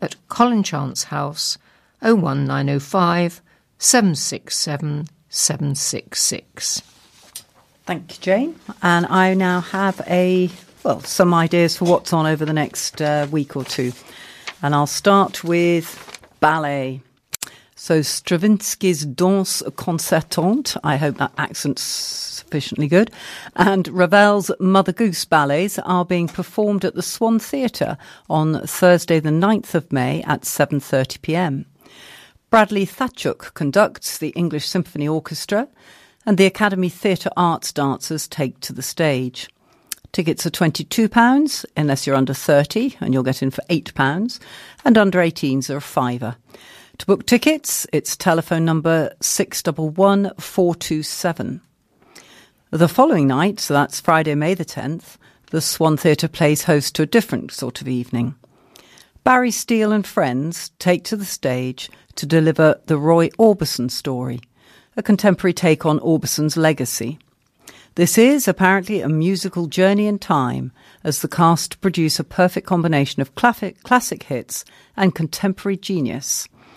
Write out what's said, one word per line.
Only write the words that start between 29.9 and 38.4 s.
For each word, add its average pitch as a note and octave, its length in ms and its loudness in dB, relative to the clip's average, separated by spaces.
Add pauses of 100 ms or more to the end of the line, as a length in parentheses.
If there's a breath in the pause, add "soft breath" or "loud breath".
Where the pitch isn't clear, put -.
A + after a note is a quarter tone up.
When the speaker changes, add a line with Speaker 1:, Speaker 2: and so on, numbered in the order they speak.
Speaker 2:
May C3+ 340 -2
at - 200 -2
seven C#3+ 360 -2
thirty - 380 -2
P - 160 -4
M. D3 300 -2 (840 loud breath)
Bradley G#3 360 4
Thachuk - 680 -6
conducts - 640 0
the D#3 120 -6
English D3+ 380 -4
Symphony D3+ 400 -4
Orchestra, D#3+ 580 -4 (600 soft breath)
and G#3 100 2
the F#3+ 100 6
Academy F#3+ 440 0
Theatre - 460 -2
Arts F3 360 0
dancers C#3+ 560 -4
take - 320 -6